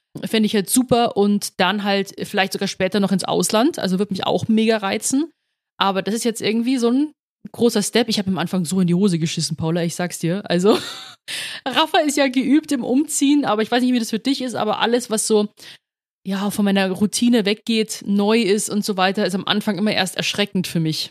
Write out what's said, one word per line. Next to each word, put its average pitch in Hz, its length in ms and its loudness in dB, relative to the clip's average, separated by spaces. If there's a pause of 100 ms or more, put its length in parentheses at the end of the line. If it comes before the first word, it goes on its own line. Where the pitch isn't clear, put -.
(260)
fänd 220 200 2
ich 202 100 0
halt 196 140 0
super 240 460 2
und 208 440 0
dann 196 260 0
halt 196 280 -2 (140)
vielleicht 190 260 0
sogar 196 140 -2
später 190 320 -2
noch 196 140 2
ins 175 120 2
Ausland, 214 540 0
also 185 180 0
würd 202 140 -2
mich 185 140 -6
auch - 240 0
mega 220 280 2
reizen. 214 540 -2 (460)
Aber 190 240 0
das 190 140 -2
ist 226 100 -4
jetzt 220 160 -4
irgendwie 233 360 0
so 233 140 2
ein 294 200 0 (400)
großer 226 300 0
Step. 226 260 0
Ich 220 120 -2
hab 190 80 -4
am 185 100 -2
Anfang 175 280 -2
so 185 140 -2
in 180 80 4
die 170 60 2
Hose 180 260 2
geschissen, 160 380 -4
Paula, 165 260 -2
ich 170 120 -4
sag's 180 240 -6
dir. 180 300 -2
Also, 190 280 4 (480)
<laughs> - 420 -10
Rafa 311 320 2
ist 302 180 2
ja 277 100 4
geübt 269 440 2
im 247 120 -2
Umziehen, 285 640 2
aber 214 180 0
ich - 80 -6
weiß 240 100 2
nicht, 254 120 2
wie 247 60 2
das 226 120 -4
für 220 80 0
dich 269 220 -2
ist, 247 140 -6
aber 214 240 -2
alles, 233 300 0
was 214 180 -2
so, 208 220 2 (760)
ja, 196 260 -4
von 202 140 0
meiner 196 260 2
Routine 214 540 2
weggeht, 220 600 -2
neu 202 360 2
ist 202 280 2
und 208 160 -2
so 208 100 -2
weiter, 190 300 2
ist 185 100 -2
am 180 100 -4
Anfang 202 320 -2
immer 214 140 0
erst 170 260 -2
erschreckend 196 500 -2
für 170 120 -4
mich. 160 320 -2